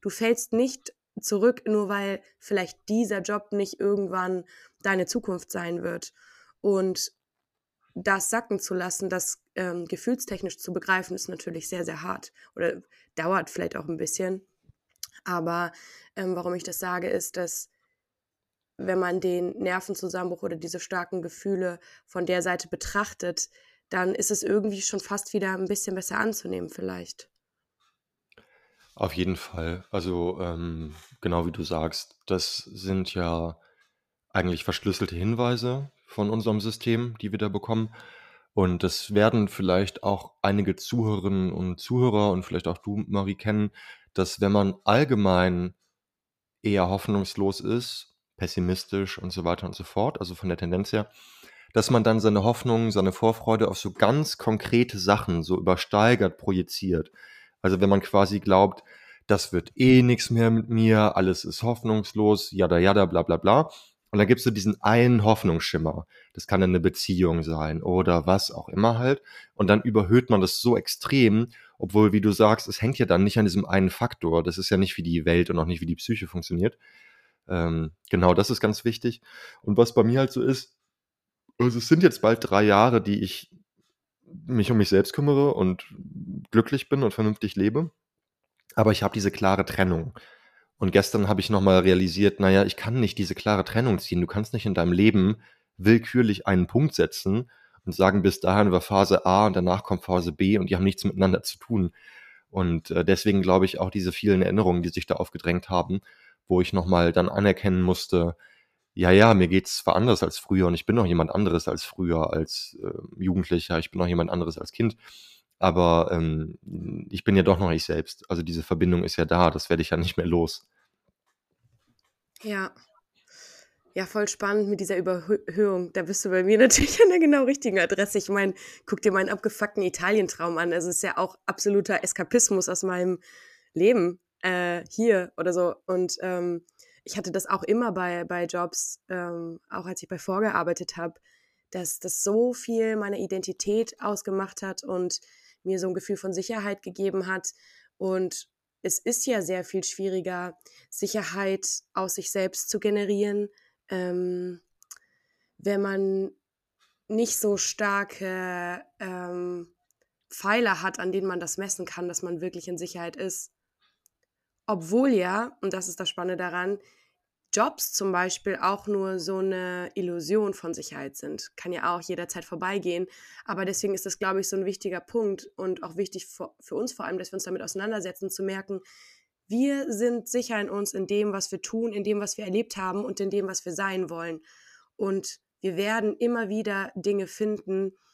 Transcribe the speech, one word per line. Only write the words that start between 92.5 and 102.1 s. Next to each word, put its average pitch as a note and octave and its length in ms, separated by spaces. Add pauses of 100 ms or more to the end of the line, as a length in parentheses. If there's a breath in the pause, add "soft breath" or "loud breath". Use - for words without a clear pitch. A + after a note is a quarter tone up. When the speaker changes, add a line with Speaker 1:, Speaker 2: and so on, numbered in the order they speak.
Speaker 2:
ich G2 100
kann A#2 240
nicht G#2+ 180
diese F#2 180
klare G2+ 280
Trennung A2+ 360
ziehen. - 200
Du F2 80
kannst - 260
nicht F#2+ 120
in G#2 80
deinem F2 180
Leben G2+ 460 (400 soft breath)
willkürlich A2+ 720
einen F2+ 200
Punkt C#3+ 280
setzen G2 540 (360 soft breath)
und F#2 80
sagen, G2 300
bis F#2+ 180
dahin G2 300
war F2+ 100
Phase G2 440
A F#2+ 200
und G2 100
danach F2+ 280
kommt - 200
Phase F2+ 280
B F#2+ 260
und F#2 120
die F#2+ 60
haben F#2 80
nichts G2 220
miteinander G2 380
zu - 160
tun. G2 320 (580 loud breath)